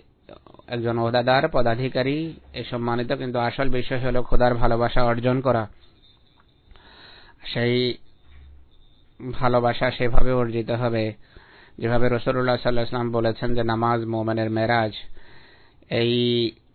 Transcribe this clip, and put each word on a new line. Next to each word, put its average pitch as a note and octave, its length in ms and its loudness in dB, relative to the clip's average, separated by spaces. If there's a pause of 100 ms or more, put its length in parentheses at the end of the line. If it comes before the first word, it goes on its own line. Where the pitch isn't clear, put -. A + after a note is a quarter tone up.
(680)
একজন A#2 300 -4
ওহদাদার A#2+ 520 0
পদাধিকারী C3 840 -2 (200)
এ B2 100 -10
সম্মানিত, A#2+ 480 -4
কিন্তু B2+ 280 -6
আসল A#2+ 300 -2
বিষয় B2+ 300 0
হলো B2 240 0
খোদার B2 320 4
ভালোবাসা A#2+ 480 2
অর্জন A#2+ 380 0
করা। A#2 260 0 (1900)
সেই B2 440 -2 (1300)
ভালোবাসা A#2+ 600 0
সেভাবে B2 400 8
অর্জিত A#2 400 -2
হবে A2+ 420 -2 (640)
যেভাবে A#2+ 320 2
রাসূলুল্লাহ B2+ 480 -2
সাল্লাল্লাহু - 100 -4
আলাইহি A#2+ 120 2
ওয়াসাল্লাম A#2+ 320 -4
বলেছেন A#2 440 -2
যে A#2+ 80 2
নামাজ A2+ 420 -2
মোমেনের A2+ 440 -4
মেরাজ। A2 440 -2 (960)
এই A#2+ 600 -2 (240)